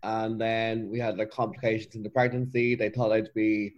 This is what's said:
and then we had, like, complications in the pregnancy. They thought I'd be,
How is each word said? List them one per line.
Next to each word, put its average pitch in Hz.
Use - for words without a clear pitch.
and 110
then 113
we 113
had, 110
like, 107
complications 110
in 107
the 104
pregnancy. 123
They 110
thought 113
I'd 110
be, 107